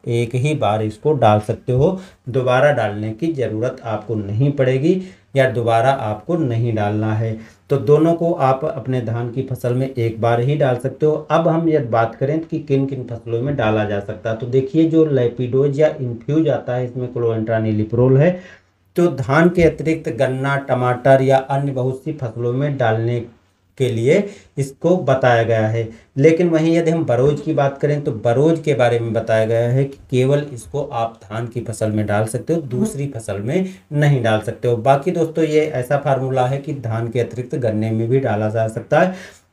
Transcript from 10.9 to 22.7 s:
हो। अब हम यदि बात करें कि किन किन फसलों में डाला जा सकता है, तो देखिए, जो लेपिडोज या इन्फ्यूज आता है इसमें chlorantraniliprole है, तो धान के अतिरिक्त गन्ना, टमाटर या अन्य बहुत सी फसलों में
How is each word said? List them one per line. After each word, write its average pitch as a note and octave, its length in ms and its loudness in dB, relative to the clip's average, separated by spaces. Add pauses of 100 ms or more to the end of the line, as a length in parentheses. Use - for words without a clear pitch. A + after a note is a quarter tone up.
हो। D3+ 60 4 (180)
अब E3 180 2
हम E3 200 0
यदि D3 200 0
बात A2+ 260 0
करें D3 260 -2
कि D#3+ 180 -6
किन C#3 280 0
किन B2+ 240 -8
फसलों A#2 320 -6
में C#3 140 -2
डाला G#2+ 280 2
जा G2+ 160 -2
सकता A2 300 -6
है, A2 60 -4
तो B2 100 -8
देखिए, C3+ 380 2
जो D#3+ 200 4
लेपिडोज C3 760 0
या D3+ 200 4
इन्फ्यूज C#3+ 480 -2
आता B2 260 -2
है B2+ 100 -2
इसमें B2 300 -6
chlorantraniliprole A2+ 1040 2
है, F3+ 200 2 (580)
तो F3 100 4
धान C#3 420 2
के F3 140 0
अतिरिक्त D#3 460 0
गन्ना, C3 480 -2
टमाटर C3 640 2
या C3+ 140 4
अन्य C#3 360 -2
बहुत B2+ 320 -4
सी D#3 80 -6
फसलों A#2+ 400 -6
में C#3 240 -2